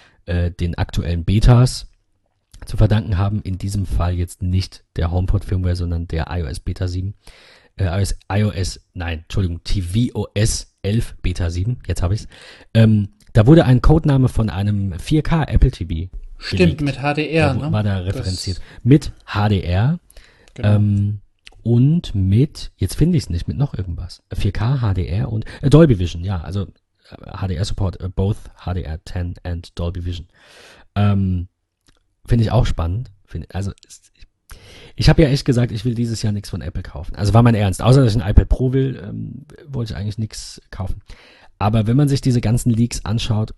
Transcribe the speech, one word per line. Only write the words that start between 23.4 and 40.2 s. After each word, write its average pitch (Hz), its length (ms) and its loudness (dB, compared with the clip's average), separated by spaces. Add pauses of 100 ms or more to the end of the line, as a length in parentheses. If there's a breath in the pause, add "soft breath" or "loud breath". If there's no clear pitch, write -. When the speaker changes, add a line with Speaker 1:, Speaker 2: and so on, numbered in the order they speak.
Speaker 1:
mit - 80 -6
noch 139 160 -2
irgendwas. - 500 -10 (120)
vier - 180 0
K, 123 300 -2
H 104 100 0
D 92 140 -2
R 113 260 -4
und, 110 140 -6 (160 loud breath)
äh, - 80 2
Dolby 139 280 8
Vision, 85 260 -6
ja, 95 180 -6
also, 95 220 -8
äh, - 640 -20
H - 220 -8
D 92 60 -4
R 92 100 -2
Support, 95 360 -4
äh, 95 100 -8
both 98 260 -2 (220)
H - 160 -6
D 90 80 -4
R 80 200 -8
ten 87 320 -8 (100)
and 85 340 -8
Dolby 85 260 -6
Vision. 87 240 -8 (640 loud breath)
Ähm, 98 540 0 (800)
finde 117 180 2
ich - 80 -2
auch - 140 4
spannend. 92 440 -4 (140)
Find, - 300 -12
also, 95 180 -6 (160)
ist, - 260 -20
ich, - 120 -20 (680 loud breath)
ich - 140 2
hab - 100 6
ja 160 100 6
echt 135 160 0
gesagt, 120 280 0
ich 107 120 -8
will 123 100 -2
dieses 113 280 -4
Jahr 107 100 -2
nichts 101 180 -8
von 98 100 -8
Apple - 220 -8
kaufen. - 340 -12
Also 101 180 0
war 113 80 8
mein 117 140 6
Ernst. 98 260 0
Außer, 131 220 6
dass 107 100 2
ich 117 80 2
ein 101 80 -2
iPad - 180 6
Pro 127 240 0
will, 135 300 -2
ähm, 110 440 -12 (200)
wollte 123 260 -8
ich - 60 -8
eigentlich 104 200 -8
nichts - 420 -10 (100)